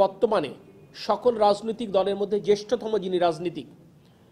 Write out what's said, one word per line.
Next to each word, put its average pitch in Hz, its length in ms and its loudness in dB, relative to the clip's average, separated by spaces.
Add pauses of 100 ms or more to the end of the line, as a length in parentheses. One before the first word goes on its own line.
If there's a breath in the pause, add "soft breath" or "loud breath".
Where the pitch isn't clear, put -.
বর্তমানে 196 500 0 (560)
সকল 220 260 2 (120)
রাজনৈতিক 208 520 0
দলের 196 240 0
মধ্যে 202 160 -2 (100)
জ্যেষ্ঠতম 208 440 0 (120)
যিনি 185 160 -2
রাজনীতিক, 165 480 -2 (640 soft breath)